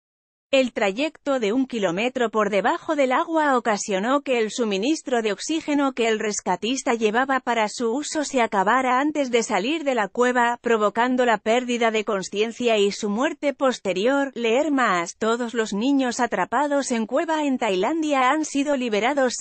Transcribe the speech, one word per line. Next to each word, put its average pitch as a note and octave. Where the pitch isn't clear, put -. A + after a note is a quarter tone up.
El C4
trayecto B3+
de G3+
un C4
kilómetro A3+
por G#3
debajo A#3+
del C4+
agua D4+
ocasionó A3
que C4
el G#3+
suministro A#3
de G#3+
oxígeno D4
que A3+
el A3
rescatista A3
llevaba A#3+
para A#3
su A3+
uso D4
se C4+
acabara B3
antes D4
de A#3
salir B3
de C4+
la G#3
cueva, A#3+
provocando A#3
la A3
pérdida A#3+
de G#3+
conciencia A3
y G3+
su G#3
muerte C#4
posterior. C4
Leer A#3
más. G3+
Todos A#3
los A3
niños B3+
atrapados B3+
en A3+
cueva D#4
en C4+
Tailandia B3+
han D4+
sido C#4+
liberados B3